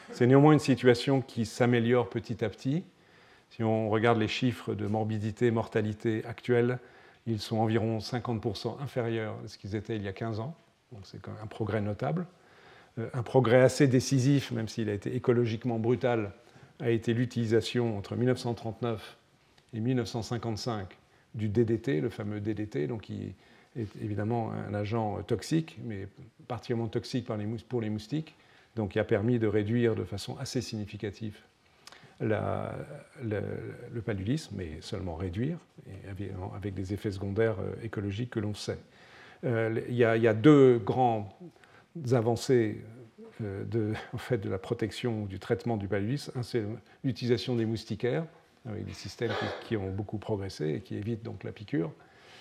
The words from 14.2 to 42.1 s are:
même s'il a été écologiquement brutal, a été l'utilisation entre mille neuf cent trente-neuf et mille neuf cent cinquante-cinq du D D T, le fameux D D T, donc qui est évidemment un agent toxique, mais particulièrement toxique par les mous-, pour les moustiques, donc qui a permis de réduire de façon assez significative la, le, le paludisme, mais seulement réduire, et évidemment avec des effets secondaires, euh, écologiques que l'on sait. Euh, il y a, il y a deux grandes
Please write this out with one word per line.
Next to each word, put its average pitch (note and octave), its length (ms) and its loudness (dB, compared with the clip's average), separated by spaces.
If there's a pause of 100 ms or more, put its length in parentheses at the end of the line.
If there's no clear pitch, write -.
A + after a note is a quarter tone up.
même A2+ 180 -4
s'il G#2+ 200 -4
a G#2 40 0
été A#2+ 220 -4
écologiquement A#2 640 2
brutal, A#2 540 0 (480)
a A#2+ 100 0
été A#2 240 2
l'utilisation A#2 840 0
entre G2+ 200 -6
mille A#2 100 2
neuf B2+ 120 2
cent A#2+ 160 -2
trente-neuf A2+ 600 -6 (580)
et A2 60 -6
mille B2+ 160 0
neuf A#2 120 -2
cent A2+ 140 -6
cinquante-cinq A2 760 -6 (380)
du A2 140 -2
D A2+ 160 4
D A2+ 140 2
T, C#3+ 220 -2
le B2+ 80 0
fameux G#2 320 -6
D G#2+ 140 -2
D G#2+ 120 -6
T, C#3+ 200 -4
donc A#2 160 -6
qui G2+ 320 -10 (420)
est A2+ 100 -4 (160)
évidemment G#2+ 500 -2
un G#2 220 -6
agent G#2 480 -2
toxique, D#3 600 -2
mais G2 240 -8 (400)
particulièrement A2+ 400 -4
toxique A#2 380 -4
par A2 100 -4
les G#2 100 -4
mous-, A2 120 -6 (100)
pour B2 120 -2
les G#2+ 100 -2
moustiques, G#2+ 440 -6 (420)
donc G#2+ 160 -2
qui G#2+ 60 0
a G#2 60 4
permis A2+ 340 2
de A2 80 2
réduire A2 480 2
de G2+ 100 -2
façon G2+ 340 -8
assez C3 220 -4
significative G#2 760 -8 (840)
la, G2+ 540 -2 (480)
le, G#2 180 -4 (520)
le A#2+ 80 -6
paludisme, G#2+ 560 -2
mais D#2+ 240 -8
seulement F#2 340 -6
réduire, G#2+ 440 -4 (280)
et G2 240 -14
évidemment G2 460 -8
avec G2+ 180 -6
des F#2+ 180 -6
effets G#2 200 -4
secondaires, G2+ 480 0
euh, F#2+ 240 -8
écologiques G#2+ 460 -4
que A2+ 100 -4
l'on G#2 140 -4
sait. - 240 -6 (640)
Euh, A2+ 340 0 (100)
il B2 60 -2
y A#2+ 100 6
a, A2+ 120 6
il A2+ 60 2
y A#2 40 8
a A2 80 6
deux C3 440 10
grandes A2+ 480 0 (840)